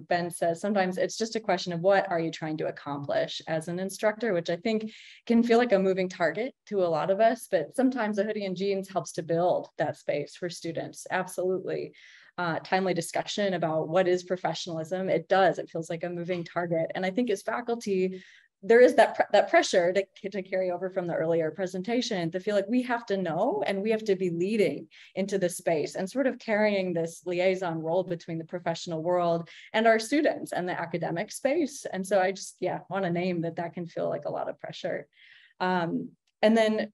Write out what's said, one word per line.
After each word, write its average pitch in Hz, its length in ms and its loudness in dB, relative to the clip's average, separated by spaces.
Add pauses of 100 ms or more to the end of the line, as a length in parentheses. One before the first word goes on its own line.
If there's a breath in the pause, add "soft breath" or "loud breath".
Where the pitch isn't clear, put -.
Ben 175 220 0
says, 170 300 -2
"Sometimes 190 380 0
it's - 180 -2
just 226 200 -4
a 214 40 -2
question 180 320 -2
of 170 80 -2
what 190 300 4
are 170 100 0
you 165 100 0
trying 156 280 -6
to - 80 -2
accomplish 143 800 -4
as 160 220 -4
an 175 100 -4
instructor," 214 540 -2
which 170 180 0
I 170 60 0
think 220 340 -2 (360 loud breath)
can 233 160 6
feel 233 160 6
like 240 140 4
a 190 60 6
moving 190 300 2
target 185 460 -2 (120)
to 196 180 0
a - 20 2
lot 165 240 0
of 196 100 2
us, 233 300 2
but - 240 0
sometimes 233 440 2
a 196 60 2
hoodie 214 200 -4
and 185 120 -4
jeans 190 340 -2
helps 170 220 -4
to 180 100 -6
build 165 460 0 (100)
that 147 180 -2
space - 400 -4
for 175 140 -6
students. 151 600 -10
Absolutely. 180 840 -4 (440 soft breath)
Uh, 170 240 -2
timely 190 320 0
discussion 185 640 -2
about 160 340 0
what 175 200 4
is 180 160 0
professionalism. 175 840 -4
It 170 200 0
does, 185 300 4
it - 120 -10
feels 165 180 -6
like 170 160 -6
a 175 60 -6
moving 175 320 -4
target. 170 520 -2
And 185 120 -2
I 190 40 2
think 247 200 0
as 196 120 0
faculty, 214 800 -2 (440 loud breath)
there 233 140 10
is 269 140 10
that, 220 200 6
pre-, - 180 2
that - 180 6
pressure 185 420 4
to, 190 380 -2
to 196 120 -6
carry 185 280 -2
over 175 180 -4
from 185 180 -4
the 165 80 -2
earlier 160 360 2
presentation 185 800 -2
to 185 100 -4
feel 208 160 -2
like 196 100 2
we 247 160 2
have 240 220 -2
to 196 120 -2
know 196 500 0
and 196 160 -2
we 220 80 0
have 220 140 0
to 196 120 2
be 180 140 0
leading 175 580 0 (260 soft breath)
into 202 220 -2
the 180 140 0
space - 460 -2
and 190 120 -4
sort 269 180 -2
of - 120 -2
carrying 202 540 0
this 165 340 -4
liaison 180 520 0
role 165 240 0
between 170 360 -6
the 160 60 -8
professional 170 580 -6
world 170 480 0 (240 loud breath)
and 220 120 4
our 226 120 6
students 285 540 0
and 180 140 -4
the 175 140 -4
academic 165 500 -4
space. 277 600 -2
And 190 140 -6
so 196 140 2
I 190 120 2
just, - 260 -12
yeah, 170 300 -4
wanna 185 220 -2
name 175 320 -2
that 165 140 -4
that 170 180 -8
can 175 120 -8
feel 170 220 -4
like 165 160 -6
a - 80 -6
lot 160 160 -6
of - 100 -10
pressure. - 480 -8 (540 soft breath)
Um, 175 480 -2 (320)
and 220 160 6
then 214 380 2